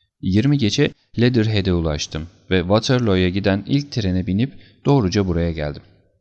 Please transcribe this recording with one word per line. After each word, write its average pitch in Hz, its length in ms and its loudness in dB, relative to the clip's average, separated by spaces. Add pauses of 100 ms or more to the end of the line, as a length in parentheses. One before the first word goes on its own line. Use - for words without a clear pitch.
(200)
Yirmi 113 380 2
geçe 135 320 0 (300)
Leatherhead'e 107 520 2
ulaştım 80 560 -4 (220)
ve 92 100 2
Waterloo'ya 101 680 2
giden 98 380 0
ilk 143 260 -2
trene 92 340 -2
binip 110 260 -2 (320)
doğruca 107 420 2
buraya 85 260 -2
geldim. 73 300 -8 (380)